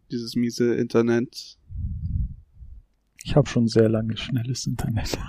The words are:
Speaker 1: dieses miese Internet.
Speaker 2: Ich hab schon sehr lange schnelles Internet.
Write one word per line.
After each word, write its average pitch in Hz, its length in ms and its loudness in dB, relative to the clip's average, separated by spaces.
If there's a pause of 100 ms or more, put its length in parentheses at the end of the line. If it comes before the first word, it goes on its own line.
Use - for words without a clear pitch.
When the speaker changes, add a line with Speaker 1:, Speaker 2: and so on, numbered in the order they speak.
(100)
Speaker 1:
dieses 117 260 -6
miese 120 380 2
Internet. 117 840 0 (1700)
Speaker 2:
Ich - 120 -2
hab 139 120 4
schon 120 200 2
sehr 110 200 6
lange 110 300 0
schnelles 123 480 -4
Internet. 120 520 -2 (100)